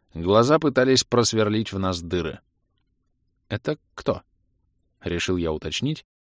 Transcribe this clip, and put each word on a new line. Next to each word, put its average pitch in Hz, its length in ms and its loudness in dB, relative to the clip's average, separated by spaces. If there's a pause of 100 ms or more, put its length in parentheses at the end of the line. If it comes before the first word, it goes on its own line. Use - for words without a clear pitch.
(120)
глаза 110 460 4
пытались 131 460 2
просверлить 110 680 0
в 98 60 -6
нас 92 240 -2
дыры. 85 380 -4 (1080)
"Это 151 300 -4 (160)
кто?" — - 280 -4 (800)
решил 87 360 -2
я 82 140 -2
уточнить, 80 520 -6 (240)